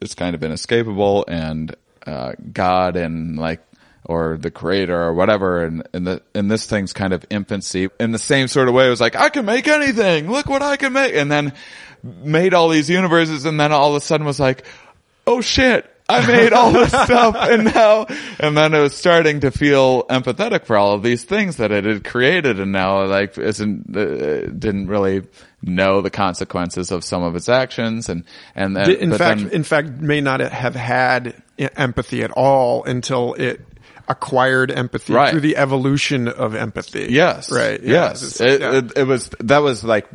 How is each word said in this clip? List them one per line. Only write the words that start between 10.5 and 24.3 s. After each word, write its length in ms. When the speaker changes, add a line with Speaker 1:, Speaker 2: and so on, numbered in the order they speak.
Speaker 1:
I 140
can 160
make." 240
And 160
then 200
made 500
all 140
these 200
universes. 580
And 120
then 140
all 180
of 60
a 40
sudden 240
was 140
like, 260
"Oh 140
shit, 500
I 160
made 280
all 180
this 200
<laughs> 120
stuff." 340
And 280
now, 420
and 180
then 180
it 60
was 140
starting 460
to 100
feel 540
empathetic 640
for 100
all 160
of 100
these 220
things 320
that 160
it 120
had 200
created. 560
And 100
now, 360
like, 300
isn't, 600
uh, 500